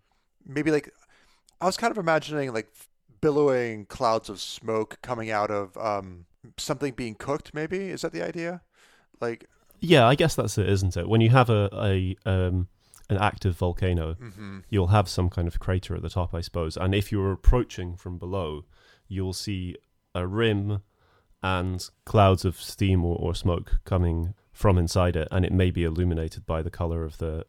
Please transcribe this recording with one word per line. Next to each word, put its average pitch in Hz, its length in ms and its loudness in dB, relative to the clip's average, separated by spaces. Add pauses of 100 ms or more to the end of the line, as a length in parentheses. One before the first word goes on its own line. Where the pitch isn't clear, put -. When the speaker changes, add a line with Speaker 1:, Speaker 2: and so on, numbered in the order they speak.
(460)
Speaker 1:
Maybe, 147 260 -2
like, 147 200 0 (680)
I 170 60 0
was 185 100 0
kind 233 160 -2
of 226 60 -8
imagining, 151 540 0
like, 110 220 -4
f-, - 140 -20 (320)
billowing 127 640 2
clouds 113 420 0
of 98 120 -10
smoke 110 600 -6
coming 113 300 -6
out 104 200 0
of, 101 260 -4
um, 95 500 -6 (320)
something 143 340 -6
being 113 220 -8
cooked, - 400 -8
maybe? 185 340 -6
Is 165 140 -10
that 165 100 -6
the 165 100 -6
idea? 170 380 -8 (600)
Like 117 260 -6 (340)
Speaker 2:
Yeah, 151 260 8
I 127 80 8
guess 156 200 2
that's 113 240 -2
it, 95 100 0
isn't 95 280 2
it? 87 120 -4
When 113 140 4
you 113 80 8
have 123 180 6
a, 104 240 2
a, 95 440 0 (100)
um, 92 420 2 (400)
an 104 80 0
active 95 400 0
volcano, 87 580 0
Speaker 1:
Mm-hmm. 98 440 -14 (100)
Speaker 2:
you'll 95 200 2
have 101 200 4
some 90 220 0
kind 87 180 -2
of - 100 -4
crater 92 380 -2
at 82 60 -8
the 80 80 -6
top, 87 240 -4
I 85 80 -4
suppose. 80 340 -6
And 92 180 0
if 101 160 0
you're 98 220 0
approaching 90 640 0
from 90 220 -12
below, 85 480 -6 (420)
you'll 92 240 -4
see 92 420 -8 (400)
a 90 120 -2
rim 101 560 0 (600)
and 92 460 -2 (160)
clouds 98 400 6
of 90 160 -2
steam 92 440 0
or, 85 120 0
or 85 180 -2
smoke - 420 0 (100)
coming 87 480 0 (180)
from 98 260 4
inside 90 380 2
it, 80 140 -2
and 92 160 2
it - 60 -2
may 92 180 4
be 85 140 0
illuminated 82 600 -2
by 82 160 -2
the 85 80 -8
color 82 340 -4
of 78 140 -10
the, 80 300 -6